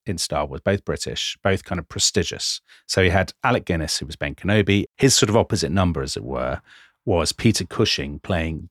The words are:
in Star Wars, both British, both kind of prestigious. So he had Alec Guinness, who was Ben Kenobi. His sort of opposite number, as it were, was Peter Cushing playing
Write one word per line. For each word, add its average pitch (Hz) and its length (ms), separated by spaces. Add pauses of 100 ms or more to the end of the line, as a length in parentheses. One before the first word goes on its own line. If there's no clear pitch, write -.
in 90 120
Star 76 280
Wars, 69 140
both 101 240
British, - 600
both 95 200
kind 90 160
of 82 80
prestigious. - 720 (280)
So - 140
he 92 80
had 92 240 (100)
Alec 123 200
Guinness, 80 340
who - 80
was 73 120
Ben 73 180
Kenobi. 101 500 (120)
His 135 180
sort - 140
of 104 80
opposite 87 340
number, 87 300
as 67 160
it 52 60
were, 65 380 (440)
was 85 260
Peter - 340
Cushing 73 540
playing 82 520